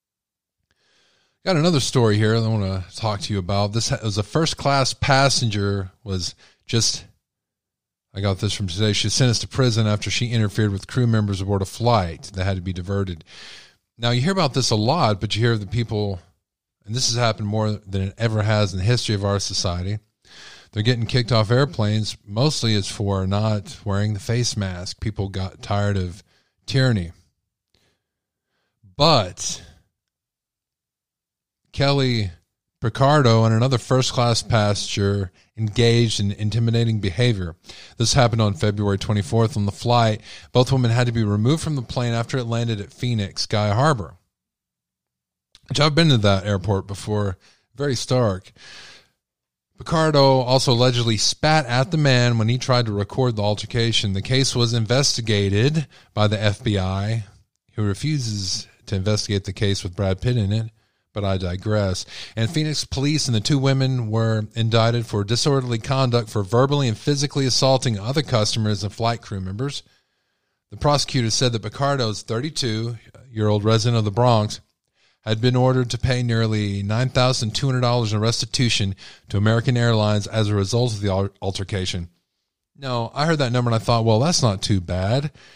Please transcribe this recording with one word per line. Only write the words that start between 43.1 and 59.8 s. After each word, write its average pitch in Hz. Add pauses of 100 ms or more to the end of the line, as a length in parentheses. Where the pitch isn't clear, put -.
Sky 104
Harbor, 107 (1500)
which 123
I've 147
been 165
to 131
that 98
airport 98
before. 101 (380)
Very 139
stark. 113 (1300)
Picardo 139
also 127
allegedly 120
spat 156
at 123
the 160
man 123
when 110
he 123
tried 123
to 107
record 113
the 107
altercation. 107
The 95
case 131
was 120
investigated 117 (240)
by 107
the 101
F 104
B 107
I, 98 (500)
who 107
refuses 107 (180)
to 107
investigate 101
the 95
case 98